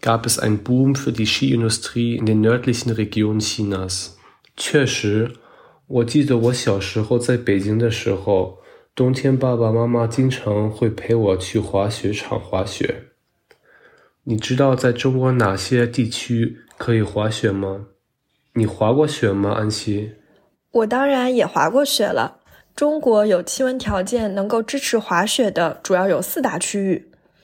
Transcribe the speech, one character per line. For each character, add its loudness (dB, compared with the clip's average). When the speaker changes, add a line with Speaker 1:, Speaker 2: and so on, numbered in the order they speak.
Speaker 1:
gab 0
es -2
einen 0
Boom 2
für -2
die -2
Skiindustrie 0
in -4
den 4
nördlichen 2
Regionen 0
Chinas. -4
确 2
实， 0
我 2
记 2
得 2
我 2
小 0
时 -2
候 2
在 2
北 0
京 0
的 2
时 -2
候， 0
冬 2
天 2
爸 2
爸 2
妈 2
妈 2
经 2
常 -2
会 0
陪 -2
我 2
去 -4
滑 0
雪 -4
场 -6
滑 -4
雪。 -6
你 -2
知 -4
道 4
在 2
中 0
国 2
哪 2
些 0
地 -2
区 -2
可 0
以 4
滑 -2
雪 -2
吗？ -4
你 2
滑 0
过 4
雪 0
吗， 0
安 -2
琪？ -6
Speaker 2:
我 2
当 0
然 0
也 2
滑 2
过 2
雪 0
了。 -2
中 0
国 4
有 2
气 -4
温 -2
条 -2
件 -2
能 -2
够 0
支 -4
持 0
滑 0
雪 0
的 -2
主 0
要 4
有 2
四 -6
大 -2
区 -4
域： -2